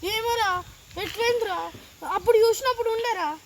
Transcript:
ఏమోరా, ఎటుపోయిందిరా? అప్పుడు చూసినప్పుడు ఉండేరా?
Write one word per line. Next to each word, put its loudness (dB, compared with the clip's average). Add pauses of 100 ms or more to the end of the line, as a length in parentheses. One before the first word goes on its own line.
ఏమోరా, 0 (380)
ఎటుపోయిందిరా? -2 (420)
అప్పుడు 4
చూసినప్పుడు 2
ఉండేరా? -2